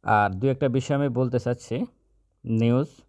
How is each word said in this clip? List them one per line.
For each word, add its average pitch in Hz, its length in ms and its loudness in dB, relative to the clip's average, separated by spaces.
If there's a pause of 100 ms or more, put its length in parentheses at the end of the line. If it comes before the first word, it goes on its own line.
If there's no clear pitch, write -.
আর 104 260 4
দু 95 180 -2
একটা 135 220 0
বিষয় 131 280 -2
আমি 143 120 0
বলতে 123 300 0
চাচ্ছি, 123 460 -4 (580)
নিউজ। 117 440 2 (220)